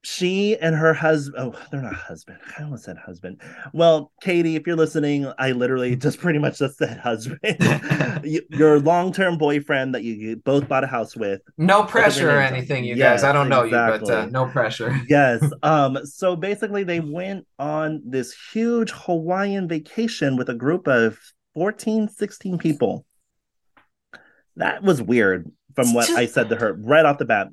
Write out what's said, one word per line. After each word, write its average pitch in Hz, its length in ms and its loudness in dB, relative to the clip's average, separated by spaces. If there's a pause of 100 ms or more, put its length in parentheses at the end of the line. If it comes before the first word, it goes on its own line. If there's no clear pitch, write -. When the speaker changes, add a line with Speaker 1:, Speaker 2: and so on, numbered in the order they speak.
Speaker 1:
she 190 520 0
and 160 180 0
her 160 160 4
husb-, 151 460 0
oh, 127 160 -8 (160)
they're 139 100 -8
not 107 140 -8
husband. - 420 -16 (220)
I 151 60 -12
almost 143 200 -12
said 90 140 -14
husband. 92 420 -16 (320)
Well, 156 480 4
Katie, 170 340 0
if 156 120 -4
you're 170 100 -2
listening, 147 600 0
I 131 140 0
literally 123 440 0
just 151 240 -2
pretty 170 180 0
much 135 200 -2
just 139 180 -2
said 156 220 -4
husband. 120 440 -6
Speaker 2:
<laughs> 151 800 0
Speaker 1:
Y-, 151 180 -4 (100)
your 151 300 6
long-term 175 580 2
boyfriend 143 560 0
that 120 80 -4
you, 117 120 -6
you 107 220 -8
both 135 320 0
bought 131 160 0
a - 20 -6
house 120 300 -6
with. 101 240 -4 (160)
Speaker 2:
No 190 260 6
Speaker 1:
Both 202 60 0
of - 60 -12
your 226 80 4
Speaker 2:
pressure 175 280 4
or 143 100 4
Speaker 1:
names 135 100 2
on 131 40 -4
it. 127 40 -4
Speaker 2:
anything, 127 260 -4
you 120 120 -6
guys. - 20 -2
Speaker 1:
Yes, 123 260 6
Speaker 2:
I 139 80 4
don't 143 160 4
know 127 160 4
you, 113 80 -2
but, 120 80 4
uh, 113 140 2
Speaker 1:
exactly. 107 360 -2
Speaker 2:
no 127 160 -2
pressure. 117 480 -2 (100)
<laughs> - 40 -16
Speaker 1:
Yes. 135 340 4 (200)
Um, 143 420 2
so 180 320 -2
basically 202 480 -4
they 170 160 -4
went 175 460 -8 (120)
on 151 460 -4
this 123 300 -6 (180)
huge 226 380 -2
Hawaiian 185 800 -4
vacation 160 680 -4
with 123 140 -4
a 123 40 -4
group 135 320 -2
of 117 320 2 (360)
fourteen, 214 540 -2
sixteen 196 500 -6
people. 143 480 -2 (1500)
That 170 260 -4
was 175 200 2
weird 95 480 0 (240)
from 127 140 0
Speaker 2:
It's - 60 2
Speaker 1:
what 117 140 2
Speaker 2:
too 339 80 2
Speaker 1:
I 123 100 2
said 117 240 0
to 113 60 0
her 107 180 -2
right 135 300 4
off 143 140 2
the 139 60 -4
bat. 107 280 0